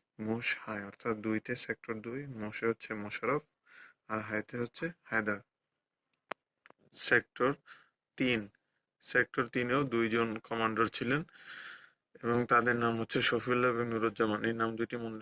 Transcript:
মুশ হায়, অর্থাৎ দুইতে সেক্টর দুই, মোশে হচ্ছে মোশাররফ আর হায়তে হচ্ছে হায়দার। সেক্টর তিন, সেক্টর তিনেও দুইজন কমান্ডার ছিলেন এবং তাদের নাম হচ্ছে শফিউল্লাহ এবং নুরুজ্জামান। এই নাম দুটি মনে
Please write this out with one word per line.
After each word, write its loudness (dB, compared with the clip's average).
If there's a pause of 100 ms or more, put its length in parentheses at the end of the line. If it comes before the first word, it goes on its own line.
(200)
মুশ 0
হায়, -8
অর্থাৎ -4
দুইতে -2
সেক্টর -4
দুই, -8
মোশে -4
হচ্ছে 0
মোশাররফ -2 (640)
আর -2
হায়তে -4
হচ্ছে -4 (120)
হায়দার। 0 (1500)
সেক্টর 2 (680)
তিন, 0 (520)
সেক্টর 0
তিনেও 0
দুইজন 2 (100)
কমান্ডার 0
ছিলেন 0 (1000)
এবং 2
তাদের 6
নাম 0
হচ্ছে 0
শফিউল্লাহ 2
এবং 0
নুরুজ্জামান। 0
এই 2
নাম 0
দুটি -2
মনে -6